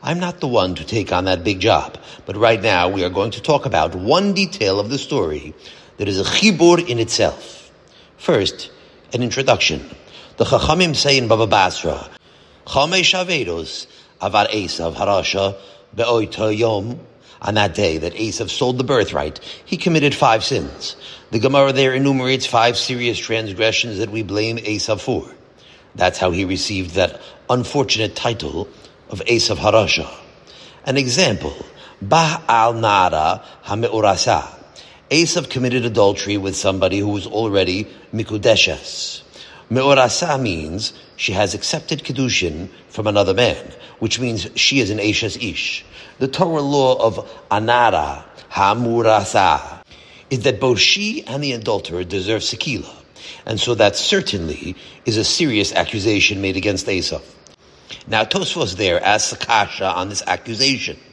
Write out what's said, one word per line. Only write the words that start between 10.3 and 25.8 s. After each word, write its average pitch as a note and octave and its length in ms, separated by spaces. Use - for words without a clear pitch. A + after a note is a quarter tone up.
The - 80
Chachamim D#3 500
say C#3 240
in A#2 120
Baba A2 180
Basra, F#2 640
"Chamesh E3 500
averos A2 680
avar G2+ 280
Esav F2 480
harasha G2 600
be'oito A2+ 540
yom." A2 500
On G2+ 120
that G2+ 200
day E2+ 240
that D#2+ 180
Esav A2 340
sold B2+ 300
the C3+ 40
birthright, F2+ 560
he F3+ 140
committed D3+ 360
five A2+ 300
sins. - 540
The A#2 80
Gemara C3+ 320
there C3 220
enumerates C3 520
five A#2+ 320
serious A#2+ 400
transgressions A2 840
that G#2+ 120
we A2+ 100
blame G#2+ 360
Esav G#2+ 420
for. A2+ 240